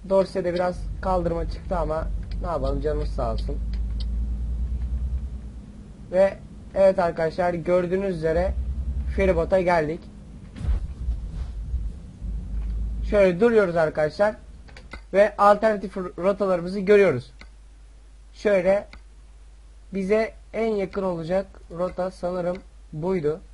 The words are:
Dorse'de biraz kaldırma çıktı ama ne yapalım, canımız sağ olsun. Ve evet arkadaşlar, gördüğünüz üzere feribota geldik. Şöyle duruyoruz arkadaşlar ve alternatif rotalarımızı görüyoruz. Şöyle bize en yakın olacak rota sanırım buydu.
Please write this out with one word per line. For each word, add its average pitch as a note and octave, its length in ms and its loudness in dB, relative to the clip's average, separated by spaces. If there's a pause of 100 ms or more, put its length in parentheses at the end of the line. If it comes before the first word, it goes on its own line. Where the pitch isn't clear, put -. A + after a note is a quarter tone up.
Dorse'de F#3+ 440 2
biraz F3+ 260 -2 (220)
kaldırma E3+ 480 0
çıktı - 280 -6
ama D#3+ 300 -2 (340)
ne F#3 60 -4
yapalım, D3 340 -2
canımız D3+ 280 -2
sağ A#2 240 -2
olsun. C#3 240 -4 (2500)
Ve F#3+ 260 4 (380)
evet F#3+ 240 6
arkadaşlar, E3+ 540 0
gördüğünüz F3+ 640 0
üzere D#3+ 380 0 (640)
feribota F#3 460 4
geldik. E3+ 380 2 (3000)
Şöyle F#3+ 300 4
duruyoruz G#3+ 360 4
arkadaşlar D#3 600 0 (800)
ve G#3 240 4
alternatif G#3 600 4
rotalarımızı F#3 800 -2
görüyoruz. F#3 520 6 (1000)
Şöyle G3 540 4 (1040)
bize G3+ 400 0 (200)
en A3 220 0
yakın G3 280 -2
olacak F3+ 420 -2 (260)
rota F3+ 400 -4
sanırım F3+ 460 -4 (360)
buydu. D#3+ 460 -2 (140)